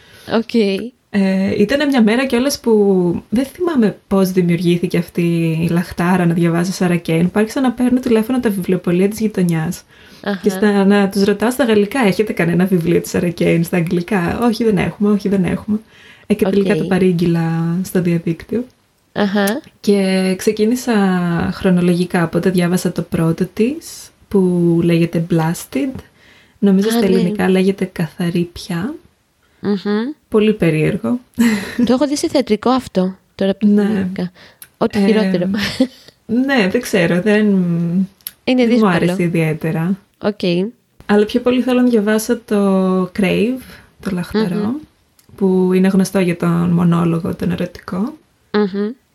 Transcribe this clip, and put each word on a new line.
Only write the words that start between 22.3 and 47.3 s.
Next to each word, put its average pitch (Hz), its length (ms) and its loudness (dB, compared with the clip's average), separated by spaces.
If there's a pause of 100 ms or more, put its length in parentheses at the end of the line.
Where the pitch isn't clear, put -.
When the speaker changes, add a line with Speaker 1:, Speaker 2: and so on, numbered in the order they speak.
Speaker 2:
διάβασα 175 420 0
το 180 100 -6
πρώτο 165 420 -2 (100)
της, 269 560 -4 (180)
που 196 120 2 (420)
λέγεται 170 480 0
Blasted. 175 600 -2 (680)
Νομίζω 196 300 2
Speaker 1:
Α, - 20 0
Speaker 2:
στα 233 100 0
Speaker 1:
ναι. 208 60 2
Speaker 2:
ελληνικά 185 420 0
λέγεται 190 360 2
Καθαρή 175 680 -4
πια. 190 420 -8 (680)
Speaker 1:
Μμμ. 202 120 -2 (540)
Speaker 2:
Πολύ 214 240 2
περίεργο. 190 680 0 (680)
Speaker 1:
Το 233 60 4
έχω 262 140 2
δει 285 100 -2
σε 330 120 -2
θεατρικό 233 420 0
αυτό, 190 460 -2 (180)
τώρα 196 220 -2
που 214 100 0
Speaker 2:
Ναι. 208 200 4
Speaker 1:
θυμήθηκα. 190 440 -4 (480)
Ό,τι 226 240 -2
Speaker 2:
Ε, 196 40 2
Speaker 1:
χειρότερο. 190 440 2 (760)
Speaker 2:
ναι, 247 440 0
δεν 247 100 0
ξέρω, 175 400 0
δεν, 214 260 2
Speaker 1:
Είναι 180 600 0 (380)
Speaker 2:
δεν 254 220 2
μου - 60 -
Speaker 1:
δύσκολο. 220 200 4
Speaker 2:
άρεσε 175 300 0
ιδιαίτερα. 160 760 -2 (240)
Speaker 1:
Οκ. 208 180 -4 (680)
Speaker 2:
Αλλά 208 180 4
πιο 240 160 -2
πολύ 247 220 0
θέλω 247 180 0
να 247 80 4
διαβάσω 220 560 0
το 190 580 0 (160)
Crave, 196 420 0 (400)
το 190 120 -6
λαχταρό, 185 440 -2
Speaker 1:
Μμμ. 214 180 -2 (640)
Speaker 2:
που 185 360 2
είναι 185 160 2
γνωστό 190 320 0
για 175 160 0
τον 170 340 0
μονόλογο, 170 640 0